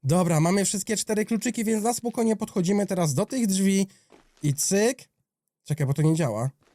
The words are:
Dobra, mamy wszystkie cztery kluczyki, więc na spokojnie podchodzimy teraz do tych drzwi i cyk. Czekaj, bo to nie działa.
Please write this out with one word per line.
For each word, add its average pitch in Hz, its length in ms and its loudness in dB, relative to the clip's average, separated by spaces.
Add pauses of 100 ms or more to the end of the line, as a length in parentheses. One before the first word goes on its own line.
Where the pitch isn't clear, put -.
Dobra, 165 380 2
mamy 185 240 2
wszystkie 202 320 -4
cztery 214 280 -2
kluczyki, 226 400 -2
więc 214 200 0
na 240 100 0
spokojnie 233 420 0
podchodzimy 202 500 0
teraz 170 280 0
do 190 120 0
tych 254 200 -2
drzwi 190 400 2 (560)
i 147 120 2
cyk. 214 440 0 (640)
Czekaj, 147 220 -2
bo 135 80 0
to 151 80 0
nie 156 120 4
działa. 127 360 -2 (240)